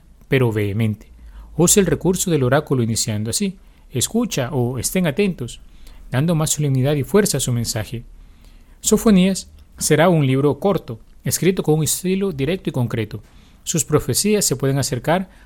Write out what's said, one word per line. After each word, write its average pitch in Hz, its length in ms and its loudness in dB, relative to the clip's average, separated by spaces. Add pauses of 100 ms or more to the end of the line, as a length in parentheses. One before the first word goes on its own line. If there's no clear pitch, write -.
(280)
pero 127 240 2
vehemente. 107 560 -2 (480)
Usa 175 240 4
el 185 60 2
recurso 170 440 -2
del 147 120 2
oráculo 131 400 0
iniciando 110 480 -2
así: 196 260 -4 (340)
"Escucha" 135 600 -2
o 123 280 -2
"Estén 180 280 -2
atentos", 156 540 -2 (500)
dando 160 240 2
más 151 160 0
solemnidad 143 460 0
y 139 80 -2
fuerza 196 320 2
a 131 40 -2
su 127 120 -2
mensaje. 117 520 -4 (760)
Sofonías 196 680 2 (280)
será 156 300 4
un 156 180 4
libro 135 320 2
corto, 160 420 -4 (240)
escrito 170 380 0
con 156 140 2
un 156 80 0
estilo 190 480 -2
directo 147 360 -4
y 147 40 -6
concreto. 113 500 -4 (420)
Sus - 200 -2
profecías 190 600 0
se 135 120 0
pueden 135 220 0
acercar 151 520 -2 (160)